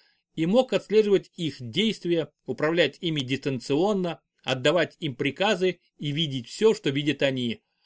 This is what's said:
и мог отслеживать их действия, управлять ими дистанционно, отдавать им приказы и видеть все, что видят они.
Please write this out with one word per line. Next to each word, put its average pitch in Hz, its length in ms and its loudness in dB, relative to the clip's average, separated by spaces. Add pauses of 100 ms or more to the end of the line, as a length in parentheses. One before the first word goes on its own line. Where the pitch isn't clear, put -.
(360)
и 160 100 -2
мог 208 260 2
отслеживать 196 640 2
их 160 240 -6
действия, 165 720 -2 (140)
управлять 165 560 0
ими 160 180 -2
дистанционно, 143 1040 -2 (240)
отдавать 143 560 0
им 139 140 -4
приказы 175 640 -2 (180)
и 147 140 -6
видеть 139 360 -4
все, 214 260 2
что - 160 -4
видят 143 320 -2
они. 127 380 -2 (260)